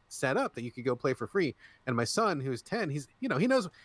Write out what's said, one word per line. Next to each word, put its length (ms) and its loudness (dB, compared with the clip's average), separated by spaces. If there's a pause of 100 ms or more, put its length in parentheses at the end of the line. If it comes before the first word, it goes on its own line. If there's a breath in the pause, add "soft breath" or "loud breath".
set 280 0
up 180 0
that 80 -8
you 80 -8
could 140 -8
go 100 2
play 180 0
for 140 -6
free. 280 0 (320 loud breath)
And 80 0
my 100 2
son, 340 2
who's 220 -4
ten, 280 -2
he's, 180 -4 (120)
you 100 -4
know, 80 0
he 100 2
knows, 200 2 (180 loud breath)